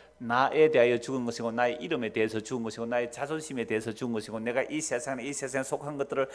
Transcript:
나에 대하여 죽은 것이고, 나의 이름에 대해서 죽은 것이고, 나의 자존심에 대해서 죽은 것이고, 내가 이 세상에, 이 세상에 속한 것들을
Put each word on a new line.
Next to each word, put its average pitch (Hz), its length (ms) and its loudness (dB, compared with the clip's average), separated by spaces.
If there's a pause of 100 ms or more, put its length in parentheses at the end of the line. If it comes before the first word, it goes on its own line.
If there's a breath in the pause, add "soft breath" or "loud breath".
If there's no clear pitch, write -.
(180 loud breath)
나에 131 520 4
대하여 120 300 6
죽은 131 240 -4
것이고, 117 260 -2
나의 120 300 0
이름에 135 320 -2
대해서 110 260 2
죽은 120 240 -4
것이고, 113 240 -6
나의 120 240 0
자존심에 147 540 -6
대해서 110 280 0
죽은 120 200 -4
것이고, 107 260 -4
내가 120 240 0
이 151 180 -2
세상에, 127 440 -4
이 143 80 -6
세상에 135 320 -4
속한 143 340 -6
것들을 135 360 0